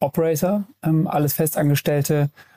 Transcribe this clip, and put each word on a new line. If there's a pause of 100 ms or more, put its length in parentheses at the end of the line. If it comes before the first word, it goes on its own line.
Operator, (180)
ähm,
alles
Festangestellte (260)